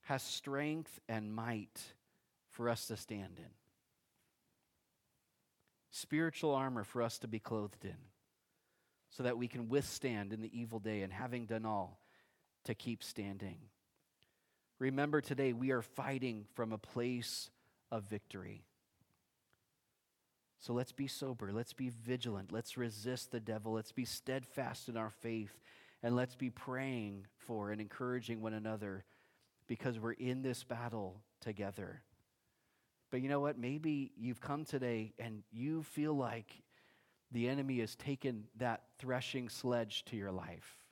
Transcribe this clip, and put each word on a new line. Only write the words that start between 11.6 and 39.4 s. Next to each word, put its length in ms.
all, 340
to 100
keep 300
standing. 540
Remember, 400
today 320
we 200
are 100
fighting 720
from 180
a 60
place 720
of 140
victory. 580
So 120
let's 220
be 140
sober, 440
let's 220
be 160
vigilant, 640
let's 240
resist 540
the 100
devil, 320
let's 180
be 140
steadfast 840
in 80
our 160
faith, 500
and 120
let's 200
be 140
praying 760
for 340
and 80
encouraging 640
one 120
another, 520
because 320
we're 140
in 300
this 220
battle 580
together. 640
But 100
you 80
know 100
what? 180
Maybe 600
you've 240
come 240
today 520
and 340
you 320
feel 300
like 380
the 160
enemy 320
has 160
taken 480
that 260
threshing 480